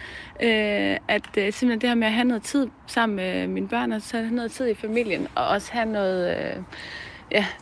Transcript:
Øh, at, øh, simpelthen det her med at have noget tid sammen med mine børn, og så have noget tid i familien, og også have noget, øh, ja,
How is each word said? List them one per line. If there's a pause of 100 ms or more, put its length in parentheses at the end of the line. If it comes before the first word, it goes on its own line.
(440)
Øh, (100)
at,
øh,
simpelthen
det
her
med
at
have
noget
tid (200)
sammen
med
mine
børn,
og
så
have
noget
tid
i
familien,
og
også
have
noget,
øh, (680)
ja, (160)